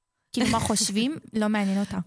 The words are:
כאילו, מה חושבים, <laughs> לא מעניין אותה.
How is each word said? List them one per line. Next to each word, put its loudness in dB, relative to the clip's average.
כאילו, 2
מה 2
חושבים, 0
<laughs> -4
לא 2
מעניין 2
אותה. -4